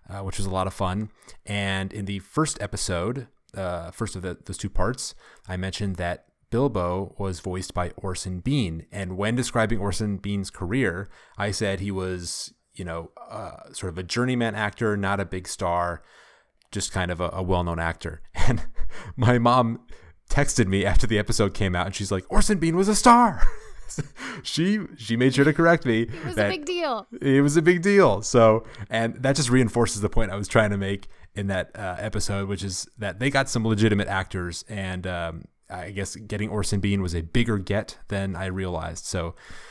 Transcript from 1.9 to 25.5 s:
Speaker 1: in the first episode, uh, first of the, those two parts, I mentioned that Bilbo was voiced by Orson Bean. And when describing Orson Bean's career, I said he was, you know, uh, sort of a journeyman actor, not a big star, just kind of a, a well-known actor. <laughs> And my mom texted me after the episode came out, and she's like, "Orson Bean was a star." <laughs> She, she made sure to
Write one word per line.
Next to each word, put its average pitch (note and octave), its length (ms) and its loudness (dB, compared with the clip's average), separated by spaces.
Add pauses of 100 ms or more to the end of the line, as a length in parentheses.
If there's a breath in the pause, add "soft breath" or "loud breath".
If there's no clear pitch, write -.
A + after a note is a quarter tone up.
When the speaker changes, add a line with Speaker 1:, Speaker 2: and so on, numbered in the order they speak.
Speaker 1:
in G#2 100 -8
the G2 160 -6
first - 420 -4
episode, G#2 680 -4 (260)
uh, F2 360 -6
first G#2+ 260 -8
of F2+ 40 -10
the, F2+ 240 -8
those - 120 -10
two G2+ 120 -6
parts, - 460 0 (320 loud breath)
I F#2 80 -8
mentioned F#2 400 -4
that F2 300 -4 (240)
Bilbo G2 680 -2
was F#2+ 220 -4
voiced F#2 340 -6
by F2+ 220 -4
Orson F#2 460 -6
Bean. G2+ 500 -2
And F#2 240 -8
when G#2 200 0
describing A#2 440 0
Orson G2+ 380 -2
Bean's G2 320 -4
career, G2 580 -2 (300 soft breath)
I G#2 140 -2
said G2 280 -2
he G2+ 100 -4
was, F#2 640 -6 (200)
you F#2+ 100 -12
know, E2 280 -8 (180)
uh, G#2+ 420 -14
sort F#2 220 -8
of E2 40 -8
a F#2 60 -6
journeyman A#2+ 520 0
actor, G#2 420 -2
not G2+ 240 -2
a F#2+ 40 -2
big F2+ 220 -8
star, F2 560 -2 (680 soft breath)
just - 200 -6
kind F2+ 180 -2
of F2 120 -4
a, F2 100 -2
a F2 120 -6
well-known F2 360 0
actor. - 480 -6
<laughs> - 200 6
And - 160 6 (520 loud breath)
my B2 240 4
mom A#2+ 400 4 (500 soft breath)
texted C3 380 4
me F#2+ 180 2
after F#2+ 220 8
the G#2+ 100 2
episode G#2 360 2
came F#2+ 220 0
out, F2 100 0
and F#2+ 100 -6
she's G2+ 160 -4
like, F#2+ 180 -2
"Orson G3+ 300 6
Bean E3 160 2
was F#3+ 120 2
a G#3+ 80 2
star." A#3+ 520 6
<laughs> - 80 6 (880 loud breath)
She, G3 360 0 (180)
she A2+ 180 -4
made B2+ 200 4
sure C#3 100 6
to D3+ 80 4